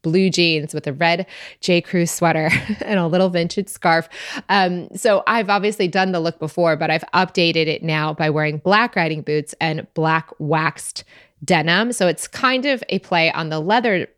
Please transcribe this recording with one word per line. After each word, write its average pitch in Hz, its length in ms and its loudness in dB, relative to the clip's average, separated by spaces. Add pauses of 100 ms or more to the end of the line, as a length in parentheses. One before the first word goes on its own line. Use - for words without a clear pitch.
blue 180 280 4
jeans 160 440 0
with 151 120 -6
a 143 60 -2
red 170 340 0 (340)
J. 175 200 4
Crew 175 260 0
sweater 160 440 0 (160)
<laughs> 214 180 -6
and 208 140 -2
a 170 80 0
little 180 220 2
vintage 175 400 -2
scarf. 165 400 0 (400)
Um, 180 460 2
so 202 320 2
I've 214 240 0
obviously 202 380 0
done 190 240 0
the 175 80 0
look 160 180 -4
before, 156 380 0
but 160 140 -2
I've 160 140 0 (100)
updated 165 520 2
it - 160 -4
now 156 320 -2
by 156 160 0
wearing 151 280 -2
black 208 380 2
riding 160 260 -2
boots 151 380 -4
and 156 340 -2
black 160 440 0
waxed 156 680 -4 (400)
denim. 180 480 2
So 190 140 0
it's 165 220 -2
kind 254 380 -2
of 262 240 -2
a 190 80 -2
play 165 340 2
on 160 160 -4
the 156 120 -4
leather 208 460 0 (120)